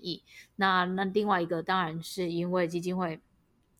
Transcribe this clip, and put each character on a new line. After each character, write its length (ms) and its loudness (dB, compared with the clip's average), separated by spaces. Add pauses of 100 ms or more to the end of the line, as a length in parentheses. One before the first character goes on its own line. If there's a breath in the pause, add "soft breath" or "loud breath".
议。 200 -8 (320 loud breath)
那， 280 4
那 200 0
另 240 2
外 120 4
一 60 0
个 160 -2
当 180 2
然 220 -4
是 300 -4
因 180 -2
为 160 2
基 140 -4
金 160 -2
会 240 -2 (600)